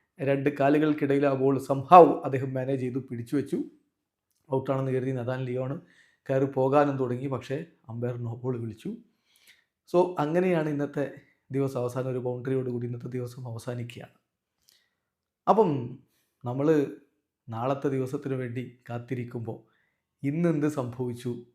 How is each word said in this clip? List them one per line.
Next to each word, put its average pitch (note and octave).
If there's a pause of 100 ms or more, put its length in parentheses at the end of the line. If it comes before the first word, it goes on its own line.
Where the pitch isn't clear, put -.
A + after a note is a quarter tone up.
(180)
രണ്ട് C#3 (100)
കാലുകൾക്കിടയിൽ D3
ആ C#3
ബോൾ C3+
somehow C#3 (200)
അദ്ദേഹം C3+
മാനേജ് C3
ചെയ്തു B2
പിടിച്ചു B2
വെച്ചു. C#3 (880)
ഔട്ടാണെന്ന് C3+
കരുതി C3
നഥാൻ B2+
ലിയോൺ B2+ (460)
കയറി C3+
പോകാനും C#3
തുടങ്ങി, B2+
പക്ഷേ C3+ (220)
അമ്പയർ A#2+
no A#2
ball B2+
വിളിച്ചു. A#2 (1040)
So F3 (200)
അങ്ങനെയാണ് D#3+
ഇന്നത്തെ C#3+ (480)
ദിവസം C3+
അവസാനം B2
ഒരു B2+
ബൗണ്ടറിയോട് B2
കൂടി A#2+
ഇന്നത്തെ A#2+
ദിവസം B2
അവസാനിക്കുകയാണ്. A#2+ (1300)
അപ്പം G3 (760)
നമ്മൾ C3 (800)
നാളത്തെ C3+
ദിവസത്തിന് C3+
വേണ്ടി B2 (120)
കാത്തിരിക്കുമ്പോൾ A#2+ (640)
ഇന്ന് D#3
എന്ത് D3+
സംഭവിച്ചു, B2 (220)